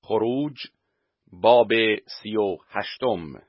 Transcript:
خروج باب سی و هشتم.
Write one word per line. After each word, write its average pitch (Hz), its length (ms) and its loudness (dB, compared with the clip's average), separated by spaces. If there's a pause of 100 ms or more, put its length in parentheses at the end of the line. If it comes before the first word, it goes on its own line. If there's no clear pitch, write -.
خروج 123 520 -2 (880)
باب 117 260 6 (380)
سی 107 300 -10
و 101 200 0 (140)
هشتم. 98 600 -6 (160)